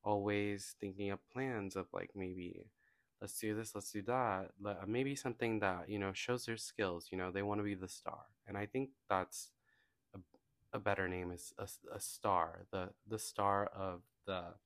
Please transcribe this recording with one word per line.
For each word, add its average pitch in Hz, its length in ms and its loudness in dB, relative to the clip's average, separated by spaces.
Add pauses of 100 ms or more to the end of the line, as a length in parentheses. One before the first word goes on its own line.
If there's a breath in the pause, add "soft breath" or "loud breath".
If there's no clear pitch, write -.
always 104 760 2
thinking 98 300 -2
of 98 200 -6
plans 117 460 -2
of, 92 180 -2
like, - 200 -4
maybe, 90 560 -6 (520 soft breath)
"Let's - 160 -6
do 107 160 0
this, 110 200 -4
let's 101 160 -6
do 104 120 -4
that." 110 580 2
Le-, 98 260 -2
maybe 131 280 2
something 117 460 0
that, 90 280 2
you 104 100 0
know, 98 140 2
shows 123 320 0
their 113 140 -2
skills, 90 520 0
you 92 60 -2
know, 92 140 0
they 98 120 0
wanna 104 200 2
be 104 120 2
the 92 140 -6
star. - 380 -8 (200)
And 98 120 -6
I 104 80 -2
think 135 240 0 (180)
that's - 440 2 (640 soft breath)
a, 95 60 -10 (520)
a 110 80 -2
better 98 280 4
name 90 240 -2
is - 260 -10
a 104 40 -4
s-, - 180 -8 (120)
a 107 80 -6
star, 90 720 2
the, 95 220 -2 (120)
the 107 120 -4
star 101 480 4
of 92 360 -4 (240)
the 87 280 -2 (120)